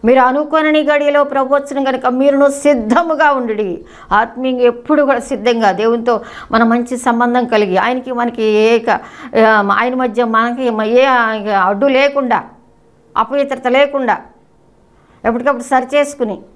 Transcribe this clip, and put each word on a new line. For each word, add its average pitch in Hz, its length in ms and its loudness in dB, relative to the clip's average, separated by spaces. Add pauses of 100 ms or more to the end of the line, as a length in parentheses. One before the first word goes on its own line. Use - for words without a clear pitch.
"మీరు 254 160 6
అనుకోనని 302 600 0
గడియలో 294 420 2
ప్రభు 269 300 -2
వచ్చును 277 340 -4
గనుక 262 180 -4
మీరును 277 420 2
సిద్ధముగా 294 840 2
ఉండుడి." 214 540 -4 (280)
ఆత్మీయంగా 247 500 -2
ఎప్పుడు 285 400 2
కూడా 262 180 0
సిద్ధంగా, 226 520 0
దేవునితో 226 480 0 (320)
మన 226 100 2
మంచి 240 340 0
సంబంధం 240 500 0
కలిగి, 208 300 0
ఆయనకి 254 360 -2
మనకి 240 300 -4
ఏక-, 220 580 2 (400)
ఆ, 214 320 4
ఆయన 247 220 0
మధ్య 247 300 -2
మనకి 240 460 -2
మ-, 220 120 -4
ఏ 240 220 4 (480)
అడ్డు 196 340 2
లేకుండా, 269 580 0 (720)
అపవిత్రత 262 520 -2
లేకుండా, 262 500 0 (1040)
ఎప్పటికప్పుడు 247 380 -2
సరి 254 320 -2
చేసుకుని 277 440 -2 (180)